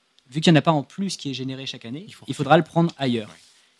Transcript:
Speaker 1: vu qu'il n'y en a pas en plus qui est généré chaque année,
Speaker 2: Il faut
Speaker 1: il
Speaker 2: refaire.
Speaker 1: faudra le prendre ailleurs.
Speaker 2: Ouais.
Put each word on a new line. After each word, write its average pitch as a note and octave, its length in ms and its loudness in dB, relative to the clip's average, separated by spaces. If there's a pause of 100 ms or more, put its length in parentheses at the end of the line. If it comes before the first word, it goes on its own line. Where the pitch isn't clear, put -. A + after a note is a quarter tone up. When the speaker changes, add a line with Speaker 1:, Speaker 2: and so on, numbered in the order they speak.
(300)
Speaker 1:
vu D#3+ 100 -6
qu'il E3+ 120 6
n'y D#3 40 8
en C#3 40 8
a - 20 -14
pas E3+ 100 2
en C#3+ 120 -2
plus G3 320 -10
qui - 140 -10
est C3 40 -8
généré C3 320 -10
chaque B2+ 180 -14
année, C3+ 220 -12
Speaker 2:
Il - 80 -20
faut - 120 -20
Speaker 1:
il - 40 -14
Speaker 2:
refaire. C#3+ 60 -6
Speaker 1:
faudra D3 220 4
le E3+ 40 4
prendre E3+ 360 0
ailleurs. A#2 300 -4
Speaker 2:
Ouais. E2 60 -20 (460)